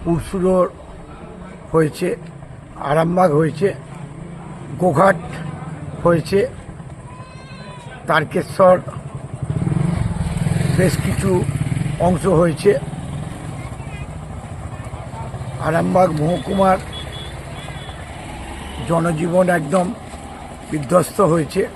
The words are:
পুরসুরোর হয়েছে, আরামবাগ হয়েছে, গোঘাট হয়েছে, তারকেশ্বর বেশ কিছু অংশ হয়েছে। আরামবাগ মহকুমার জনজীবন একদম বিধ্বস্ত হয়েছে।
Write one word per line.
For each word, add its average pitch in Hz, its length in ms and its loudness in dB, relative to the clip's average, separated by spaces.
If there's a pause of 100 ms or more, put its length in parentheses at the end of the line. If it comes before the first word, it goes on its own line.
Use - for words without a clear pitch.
পুরসুরোর 180 640 2 (1000)
হয়েছে, 160 440 2 (600)
আরামবাগ 165 560 4
হয়েছে, 156 420 4 (1040)
গোঘাট 180 380 6 (880)
হয়েছে, 190 460 4 (1600)
তারকেশ্বর 170 760 6 (2000)
বেশ 185 200 6
কিছু 190 480 2 (540)
অংশ 170 280 2
হয়েছে। 175 520 4 (2750)
আরামবাগ 170 600 4
মহকুমার 190 580 4 (2000)
জনজীবন 170 600 2
একদম 180 440 2 (800)
বিধ্বস্ত 156 500 2
হয়েছে। 170 560 4